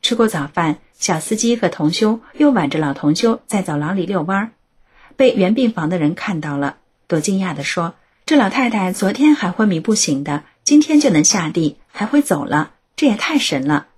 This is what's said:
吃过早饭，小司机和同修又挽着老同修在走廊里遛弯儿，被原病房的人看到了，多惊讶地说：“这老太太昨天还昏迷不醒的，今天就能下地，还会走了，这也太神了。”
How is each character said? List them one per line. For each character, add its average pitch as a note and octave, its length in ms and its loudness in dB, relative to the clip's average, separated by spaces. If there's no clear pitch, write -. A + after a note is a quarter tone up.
吃 - 140 -2
过 A3+ 140 2
早 D3+ 180 -4
饭， D#3 320 -2
小 E3+ 260 -2
司 A3 160 -4
机 A#3 200 0
和 A3+ 120 0
同 D#3 240 -2
修 G#3+ 280 0
又 D4 160 4
挽 F3 200 0
着 D#3 80 -4
老 C#3+ 160 -2
同 D3 220 0
修 A3+ 300 0
在 G3 160 -2
走 D3+ 140 -4
廊 D#3 200 -4
里 F3 100 -4
遛 F#3 160 -2
弯 F#3+ 160 -2
儿， A3 140 -6
被 C4 160 4
原 F#3+ 220 2
病 A#3 180 0
房 D#3+ 180 -4
的 F#3 80 -2
人 D#3 160 0
看 F3+ 260 -6
到 D3 160 -6
了， C#3+ 220 -6
多 E3 140 -2
惊 F#3+ 200 -2
讶 F#3 120 -4
地 D3 120 -8
说 E3+ 320 -6
：“这 D#4 120 2
老 A3+ 120 4
太 B3 220 -2
太 F#3 220 -2
昨 F#3+ 200 -2
天 D4 220 4
还 G3 160 -2
昏 G#3+ 180 0
迷 E3+ 120 0
不 G#3+ 140 0
醒 C#3+ 280 -2
的， D3 220 -6
今 D4 160 6
天 D4+ 200 4
就 C#4+ 100 4
能 D3+ 140 4
下 E3 260 0
地， D#3+ 260 -2
还 - 180 -6
会 C#4+ 160 2
走 D#3 220 -2
了， D#3 300 -2
这 D#4 100 0
也 G#3+ 100 4
太 D4+ 220 -2
神 C3+ 280 -2
了。” D3 320 0